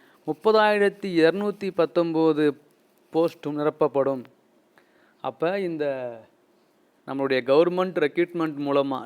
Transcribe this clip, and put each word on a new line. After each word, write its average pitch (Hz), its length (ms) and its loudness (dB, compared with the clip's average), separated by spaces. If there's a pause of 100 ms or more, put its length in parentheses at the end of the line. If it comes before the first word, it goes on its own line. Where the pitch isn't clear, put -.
(260)
முப்பதாயிரத்தி 208 800 2 (160)
இருநூத்தி 202 500 0
பத்தொன்பது 160 800 0 (560)
போஸ்ட்டும் 156 460 -2
நிரப்பப்படும். 139 680 -2 (960)
அப்ப 170 400 -4
இந்த 165 240 -4 (1200)
நம்மளுடைய 131 360 -2
கவர்மெண்ட் 175 560 2
ரெக்ரூட்மெண்ட் 160 600 -2
மூலமா 139 480 -2